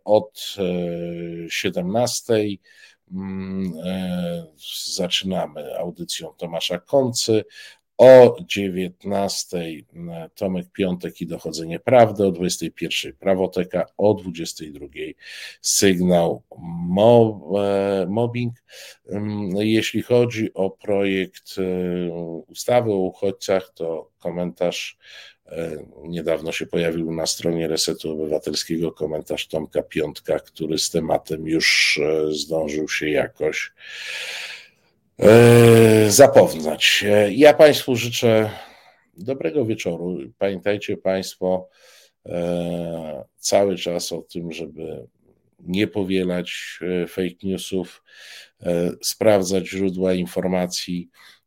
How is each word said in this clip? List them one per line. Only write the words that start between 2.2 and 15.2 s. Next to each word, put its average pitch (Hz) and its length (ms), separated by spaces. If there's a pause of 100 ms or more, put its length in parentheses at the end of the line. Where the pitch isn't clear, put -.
Mm, 95 640 (120)
e, 170 600 (400)
zaczynamy 92 920
audycją 82 600
Tomasza 85 420
Koncy, 120 640 (600)
O 127 420
dziewiętnastej 92 1400 (500)
Tomek 92 360
Piątek 90 500
i 85 60
Dochodzenie 82 520
Prawdy, 107 460
o 98 60
dwudziestej 90 400
pierwszej - 420
Prawoteka, 92 720 (120)
o 101 160
dwudziestej 82 580
drugiej 71 440 (460)